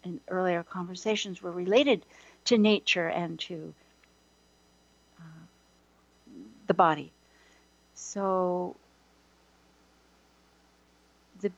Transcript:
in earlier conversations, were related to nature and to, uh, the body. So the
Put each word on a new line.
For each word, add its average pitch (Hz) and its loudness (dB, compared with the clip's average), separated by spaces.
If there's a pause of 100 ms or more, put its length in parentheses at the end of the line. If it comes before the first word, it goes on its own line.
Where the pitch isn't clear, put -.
in 180 -10
earlier 180 0
conversations, 185 -6
were 180 -8
related 196 2 (380)
to 240 4
nature 202 4
and 170 -6
to, 160 -12 (1400)
uh, 160 -20 (1200)
the 180 2
body. 160 2 (840)
So 185 -2 (2750)
the 202 -2